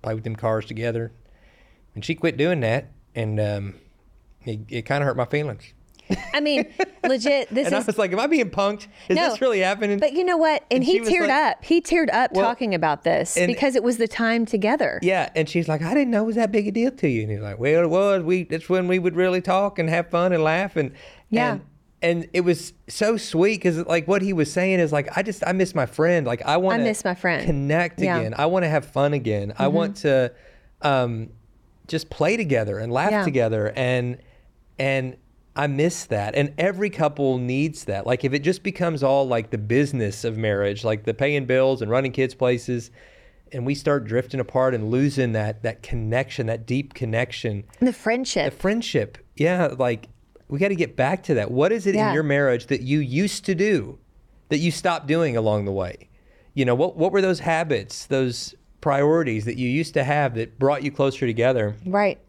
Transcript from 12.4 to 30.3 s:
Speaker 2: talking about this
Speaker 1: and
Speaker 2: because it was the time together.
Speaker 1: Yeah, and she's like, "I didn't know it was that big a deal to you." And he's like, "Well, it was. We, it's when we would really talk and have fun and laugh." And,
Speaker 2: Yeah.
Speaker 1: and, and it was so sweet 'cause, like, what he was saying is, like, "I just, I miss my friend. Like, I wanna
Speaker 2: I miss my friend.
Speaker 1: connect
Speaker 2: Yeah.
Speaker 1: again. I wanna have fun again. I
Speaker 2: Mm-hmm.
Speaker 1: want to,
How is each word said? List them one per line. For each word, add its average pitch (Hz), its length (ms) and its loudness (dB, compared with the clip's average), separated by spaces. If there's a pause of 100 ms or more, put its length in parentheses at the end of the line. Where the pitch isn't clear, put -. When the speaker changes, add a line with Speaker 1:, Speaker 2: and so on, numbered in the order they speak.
Speaker 2:
talking 233 280 0
about 160 300 0
this 160 320 0
Speaker 1:
and 175 120 2
Speaker 2:
because 262 280 0
it 220 80 2
was 240 140 2
the 226 100 0
time 226 380 0
together. 214 580 0
Speaker 1:
Yeah, 175 320 2
and 156 140 0
she's 170 180 0
like, 156 140 -2
"I 165 120 -2
didn't 269 180 2
know 214 120 2
it 220 40 0
was 220 100 -2
that 220 120 2
big 208 180 0
a 202 40 -4
deal 233 200 0
to 185 180 0
you." 113 140 0
And 107 80 -4
he's 104 100 -4
like, 104 180 -8
"Well, 151 240 4
it 165 60 2
was. 190 340 2
We, 180 260 0
it's 160 200 -6
when 185 180 2
we 185 120 2
would 170 180 0
really 180 240 2
talk 190 380 0
and 160 100 0
have 170 200 0
fun 175 220 2
and 165 140 2
laugh." 170 320 0
And, 139 160 -2 (360)
Speaker 2:
Yeah. 240 240 2
Speaker 1:
and, 190 80 -6 (400)
and 170 300 0
it 175 100 0
was 175 300 0 (160)
so 220 300 0
sweet 196 440 0
'cause, 165 180 0
like, 165 280 0
what 196 140 2
he 196 100 -2
was 156 180 0
saying 185 300 2
is, 156 140 2
like, 143 240 -2
"I 190 60 -2
just, 202 220 -6
I 170 60 0
miss 185 240 0
my 131 120 0
friend. 165 380 0
Like, 120 200 -4
I 147 100 2
wanna 190 280 2
Speaker 2:
I 233 40 2
miss 214 160 -4
my 180 120 -2
friend. 180 300 -2
Speaker 1:
connect 156 540 0
Speaker 2:
Yeah. 185 200 0
Speaker 1:
again. 113 180 -4
I 143 80 0
wanna 175 240 2
have 151 160 0
fun 143 260 0
again. 107 480 -2
I 190 60 2
Speaker 2:
Mm-hmm. 185 100 2
Speaker 1:
want 202 220 0
to, 131 340 2 (520)